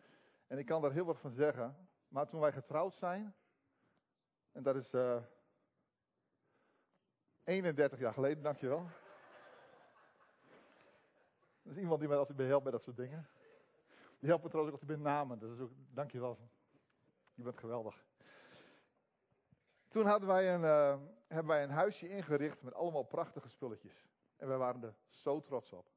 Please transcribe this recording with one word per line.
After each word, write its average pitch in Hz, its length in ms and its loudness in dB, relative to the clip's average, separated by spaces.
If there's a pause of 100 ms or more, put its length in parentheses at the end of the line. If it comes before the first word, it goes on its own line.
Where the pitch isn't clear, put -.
(480)
En 135 100 -6
ik 135 80 -6
kan 160 160 0
daar 143 100 2
heel 175 140 0
wat 160 140 -2
van 139 120 -10
zeggen, 139 580 -2 (180)
maar 147 200 -2
toen 160 120 -10
wij 151 120 4
getrouwd 151 440 -4
zijn, 190 400 -6 (1160)
en - 120 -14
dat 135 120 2
is, 131 180 -6
eh, 123 300 0 (2250)
eenendertig 147 560 2
jaar 117 140 0
geleden, 139 300 2
dankjewel. 147 460 -2 (2750)
Er - 80 -16
is 143 60 -10
iemand 170 220 2
die 151 80 -2
mij 143 100 4
altijd 139 200 0
behelpt 135 260 4
bij 131 80 -2
dat 117 120 -2
soort 123 140 -12
dingen. 139 300 -10 (920)
Die 139 100 0
helpt 165 140 6
me 170 60 -8
trouwens 156 260 0
ook - 60 -16
altijd 147 200 -6
bij 143 100 0
namen, 139 280 -2
dat 113 120 -10
is 120 80 -12
ook, 123 120 -8 (220)
dankjewel. 123 440 -6 (960)
Je 123 100 -16
bent 120 140 -10
geweldig. 113 480 -8 (1800)
Toen 214 180 2
hadden 202 220 4
wij 185 260 6
een, 175 100 2
eh, 147 360 6 (280)
hebben 160 260 -4
wij 147 100 4
een 139 60 -4
huisje 170 400 0
ingericht 151 520 -2
met 127 120 -12
allemaal 151 300 -2
prachtige 147 460 -6
spulletjes. - 560 -12 (300)
En - 120 -10
wij 131 100 0
waren 123 260 -2
er 110 120 -12 (120)
zo 147 340 -2
trots 127 320 -8
op. 90 240 -18